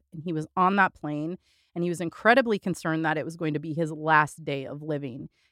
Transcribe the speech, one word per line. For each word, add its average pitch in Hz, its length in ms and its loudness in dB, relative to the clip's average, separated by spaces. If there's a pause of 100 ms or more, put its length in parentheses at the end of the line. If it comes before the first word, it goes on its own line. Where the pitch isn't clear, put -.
(140)
and 160 100 -12
he 175 100 -4
was 156 120 -4 (100)
on 185 200 4
that - 180 2
plane. 151 440 -6 (380)
And 170 80 -2
he 175 60 0
was 165 100 -4
incredibly 220 580 2
concerned 160 480 -2
that 156 120 0
it 139 80 -4
was 165 100 -10
going 165 180 -2
to 151 60 -2
be 160 140 -6
his 156 180 -2
last 151 540 2
day 139 200 -4
of 147 160 -10
living. 151 460 -6 (240)